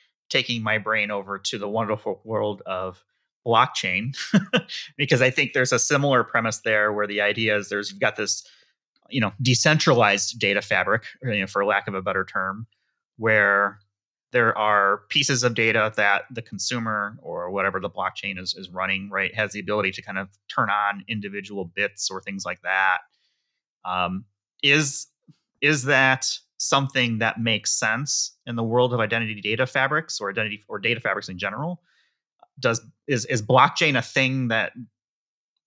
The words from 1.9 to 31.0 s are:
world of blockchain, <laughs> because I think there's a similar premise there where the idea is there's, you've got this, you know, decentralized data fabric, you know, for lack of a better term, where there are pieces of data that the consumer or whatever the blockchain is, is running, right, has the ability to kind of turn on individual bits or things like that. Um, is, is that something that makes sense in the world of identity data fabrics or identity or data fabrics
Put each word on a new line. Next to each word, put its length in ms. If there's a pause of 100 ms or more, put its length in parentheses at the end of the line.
world 440
of 360 (440)
blockchain, 680 (680)
<laughs> 160
because 240
I 80
think 240
there's 180
a 60
similar 460
premise 340
there 340
where 140
the 160
idea 340
is 140
there's, 200
you've 100
got 160
this, 300 (640)
you 120
know, 200
decentralized 1000
data 220
fabric, 440 (180)
you 180
know, 60
for 180
lack 240
of 60
a 80
better 220
term, 420 (500)
where 640 (540)
there 260
are 500
pieces 340
of 120
data 420
that 340
the 120
consumer 800
or 280
whatever 300
the 80
blockchain 500
is, 160
is 140
running, 400
right, 260
has 180
the 80
ability 320
to 100
kind 160
of 100 (260)
turn 140
on 400
individual 560
bits 460
or 100
things 240
like 180
that. 360 (840)
Um, 400 (400)
is, 420 (540)
is 240
that 440 (300)
something 600
that 200
makes 320
sense 640 (100)
in 100
the 80
world 280
of 60
identity 420
data 240
fabrics 560
or 80
identity 380
or 140
data 180
fabrics 300